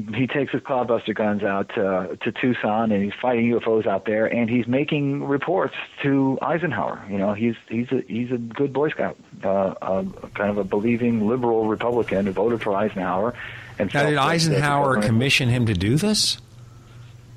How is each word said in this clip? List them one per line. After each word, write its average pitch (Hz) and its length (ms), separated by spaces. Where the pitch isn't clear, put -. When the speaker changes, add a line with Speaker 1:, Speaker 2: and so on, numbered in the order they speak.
Speaker 1:
he 123 120
takes 135 260
his 123 100
cloudbuster 117 520
guns 104 280
out, 98 360
uh, 92 420
to 117 120
Tucson, 113 600
and 101 100
he's 101 180
fighting 117 260
U 117 120
F - 80
Os 110 200
out 98 200
there, 110 200
and 113 240
he's 120 160
making 143 580
reports 139 500
to 135 400
Eisenhower. 139 640
You 98 100
know, 101 140
he's, 113 220
he's 120 240
a, 131 160
he's 120 240
a 123 60
good 120 340
Boy 143 180
Scout, - 260
uh, 98 40
uh, 95 560
kind 101 160
of 104 80
a 101 60
believing 113 640
liberal 117 400
Republican 107 580
who 95 60
voted 110 280
for 101 140
Eisenhower. 98 600
And 110 160
Speaker 2:
Now, 143 60
Speaker 1:
felt 147 100
Speaker 2:
did 147 80
Speaker 1:
that, 135 40
that 139 40
the 160 60
Speaker 2:
Eisenhower 147 520
Speaker 1:
government 120 220
Speaker 2:
commission 123 420
him 120 180
to 107 80
do 101 220
this? 208 420